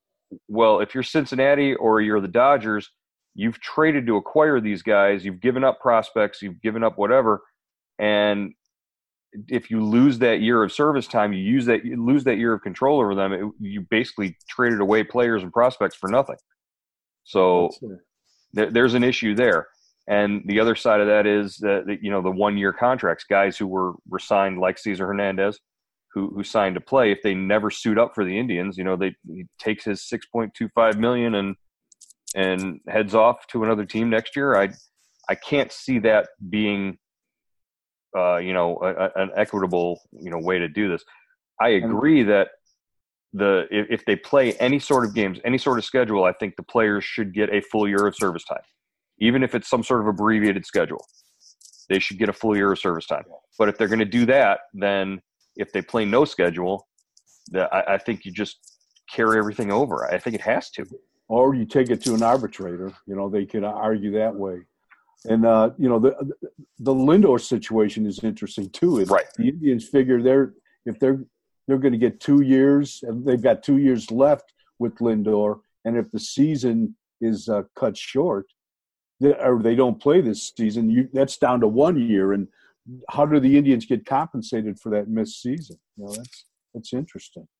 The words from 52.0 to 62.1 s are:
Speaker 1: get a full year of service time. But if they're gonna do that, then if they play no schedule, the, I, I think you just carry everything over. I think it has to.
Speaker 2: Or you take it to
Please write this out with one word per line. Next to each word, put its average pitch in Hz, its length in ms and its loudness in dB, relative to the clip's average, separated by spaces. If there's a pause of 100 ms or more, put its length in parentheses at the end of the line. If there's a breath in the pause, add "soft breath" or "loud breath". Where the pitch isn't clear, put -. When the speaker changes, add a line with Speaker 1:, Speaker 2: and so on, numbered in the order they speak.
Speaker 1:
get 107 100 0
a 101 40 -2
full 107 240 -2
year 98 140 2
of 92 80 0
service 85 280 -4
time. - 180 -6 (340)
But 107 100 4
if 101 80 -2
they're 110 120 0
gonna 113 160 2
do 117 220 0
that, 123 340 4 (120)
then 98 480 -2 (360)
if 101 160 -8
they 92 100 -4
play 113 220 -2
no 117 200 2
schedule, 90 600 -2 (640)
the, 92 240 -2
I, 95 200 0
I 98 40 0
think - 260 -6
you 95 80 -14
just 98 260 -8 (520)
carry 110 280 2
everything 104 340 -2
over. 95 400 -2
I 90 60 -2
think 117 160 -8
it 101 80 -8
has 123 280 -2
to. - 160 -12 (420)
Speaker 2:
Or 127 260 2
you 117 100 -2
take 127 260 2
it 110 120 -2
to 120 120 0